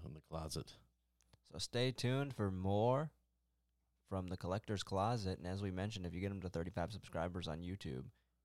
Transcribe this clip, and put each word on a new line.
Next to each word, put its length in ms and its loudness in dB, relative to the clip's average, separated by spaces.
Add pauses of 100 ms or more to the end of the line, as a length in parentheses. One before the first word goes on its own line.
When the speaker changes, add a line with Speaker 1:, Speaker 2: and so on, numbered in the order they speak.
Speaker 1:
in 80 -10
the 80 -14
closet. 560 -6 (720)
Speaker 2:
So 60 -10
stay 340 0
tuned 440 2
for 140 2
more 640 4 (960)
from 200 0
the 100 -4
Collector's 460 0
Closet. 560 2
And 80 -6
as 140 0
we 100 0
mentioned, 340 -2
if 80 -4
you 80 -2
get 100 2
him 100 -4
to 80 -2
thirty-five 440 0
subscribers 560 -2
on 120 -2
YouTube, 440 -4 (400)